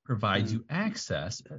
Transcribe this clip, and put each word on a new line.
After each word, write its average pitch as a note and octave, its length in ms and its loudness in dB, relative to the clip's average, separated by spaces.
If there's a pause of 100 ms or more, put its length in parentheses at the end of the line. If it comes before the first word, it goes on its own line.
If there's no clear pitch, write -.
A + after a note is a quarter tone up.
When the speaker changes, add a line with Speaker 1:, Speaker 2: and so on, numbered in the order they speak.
Speaker 1:
provides G#2 460 2
Speaker 2:
Mm. - 20 0
Speaker 1:
you A2+ 160 -2
access D3+ 720 -2 (180)